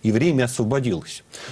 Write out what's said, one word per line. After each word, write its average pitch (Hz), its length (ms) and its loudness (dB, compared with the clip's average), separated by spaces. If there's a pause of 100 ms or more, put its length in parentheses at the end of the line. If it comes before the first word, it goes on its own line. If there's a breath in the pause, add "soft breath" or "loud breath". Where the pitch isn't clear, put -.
И 110 80 4
время 131 320 4
освободилось. 120 800 -2 (280 loud breath)